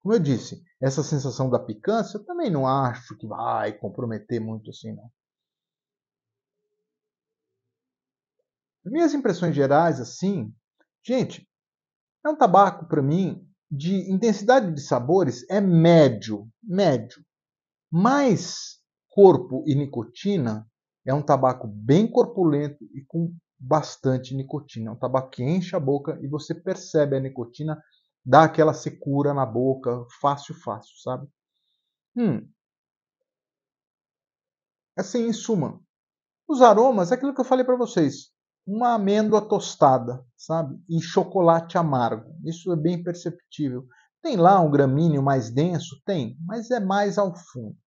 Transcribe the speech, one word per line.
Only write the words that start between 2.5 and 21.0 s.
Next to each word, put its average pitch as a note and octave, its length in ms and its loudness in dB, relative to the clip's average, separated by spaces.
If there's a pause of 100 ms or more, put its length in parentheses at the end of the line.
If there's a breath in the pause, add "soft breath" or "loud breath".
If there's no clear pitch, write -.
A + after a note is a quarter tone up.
não C3+ 160 0
acho B2+ 500 -2
que A2 100 -16
vai A2 460 -4
comprometer A2+ 680 -8
muito A2 300 -12
assim, A2 220 -16
não. A2 180 -20 (3750)
Minhas D4 280 0
impressões F3+ 420 -2
gerais, C#3+ 460 2
assim, C#3+ 500 -6 (540)
gente, - 420 -4 (800)
é D4+ 40 0
um D4+ 80 -2
tabaco, G3 500 4
pra D3+ 160 0
mim, D#3 440 -2 (240)
de F#3 400 -4
intensidade G#3 640 2
de C#3 80 -8
sabores C#3 720 0
é G3 100 0
médio, D3 880 4 (140)
médio. E3+ 600 -2 (680)
Mais A#3+ 880 0 (320)
corpo D#3 560 6
e D3 80 0
nicotina, B2+ 920 -4 (380)